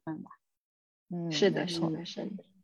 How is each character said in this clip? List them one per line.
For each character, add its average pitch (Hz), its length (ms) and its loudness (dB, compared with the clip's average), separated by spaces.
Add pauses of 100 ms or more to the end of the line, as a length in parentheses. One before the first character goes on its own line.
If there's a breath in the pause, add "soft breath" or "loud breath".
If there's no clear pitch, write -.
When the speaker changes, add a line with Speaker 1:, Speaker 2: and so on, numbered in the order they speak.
Speaker 1:
分 156 200 -6
吧。 170 80 -16 (800)
Speaker 2:
嗯， 170 200 -2
Speaker 3:
是 170 200 6
的， 156 100 0
Speaker 2:
没 175 60 -2
错。 170 220 0
Speaker 3:
是 156 60 -2
的， 170 100 -6
是 - 180 -8
的。 196 200 -8 (200)